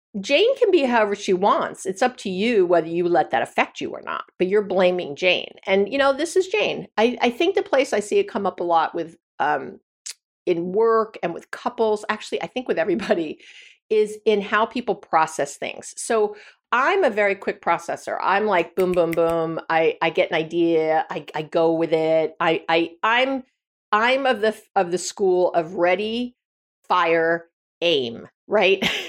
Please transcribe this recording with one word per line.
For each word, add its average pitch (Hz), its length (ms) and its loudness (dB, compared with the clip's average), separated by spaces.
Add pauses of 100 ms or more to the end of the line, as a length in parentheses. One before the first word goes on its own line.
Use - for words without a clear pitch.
(200)
Jane 339 380 2
can 440 140 2
be 330 120 4
however 220 320 2
she - 180 -2
wants. 196 520 0
It's 190 160 -4
up 247 160 0
to - 120 -8
you 196 360 2
whether 170 220 2
you 170 200 -2
let 170 240 0
that 117 100 0
affect - 400 -4
you 139 100 -8
or - 100 -12
not, - 240 -8 (120)
but 185 100 2
you're 208 140 2
blaming 180 540 0
Jane. 180 380 -2 (120)
And, 202 260 2
you 269 60 -2
know, 277 160 2
this 302 220 -6
is 370 120 2
Jane. 190 400 -2 (100)
I, 240 240 2
I 247 80 2
think 339 260 0
the 403 60 2
place 277 320 0
I 226 60 0
see 202 200 0
it 196 100 0
come 202 160 -6
up 185 140 -4
a 185 40 -4
lot 165 320 0
with, 165 220 -8 (220)
um, 143 400 -2 (680)
in 175 260 -2
work 220 500 0
and 170 120 -4
with - 180 -14
couples, 214 580 -2
actually, - 320 -6
I 170 60 -6
think 254 200 -8
with 180 120 -2
everybody, 165 600 -2 (500)
is 214 360 0
in 208 160 2
how 214 240 0
people 220 300 -6
process 160 600 -2
things. - 400 -12
So 214 380 -2 (360)
I'm 320 320 2
a 285 60 4
very 202 260 0
quick 196 260 -8
processor. - 600 -4
I'm 202 240 2
like, 180 300 0
boom, 180 180 0
boom, 165 180 0
boom. 165 480 0 (100)
I, 160 320 2
I 165 80 2
get 165 220 0
an 180 40 -2
idea. 160 760 0
I, 160 160 -10 (100)
I 156 60 -4
go 165 320 2
with 160 200 0
it. 160 460 2
I, 165 280 0
I, 170 240 2 (120)
I'm, 254 400 0 (480)
I'm 254 340 2
of 240 160 0
the, 214 180 0 (160)
of 180 160 2
the 180 60 -2
school 180 560 0
of 170 220 -2
ready, 214 600 0 (520)
fire, 170 600 0 (340)
aim, 127 460 -2 (200)
right? 190 360 2 (260)